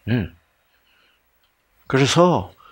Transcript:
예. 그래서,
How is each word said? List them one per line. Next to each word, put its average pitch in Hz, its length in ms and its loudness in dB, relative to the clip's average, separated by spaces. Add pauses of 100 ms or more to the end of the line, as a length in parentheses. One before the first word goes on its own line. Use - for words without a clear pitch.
예. 107 200 -2 (1600)
그래서, 135 680 0 (200)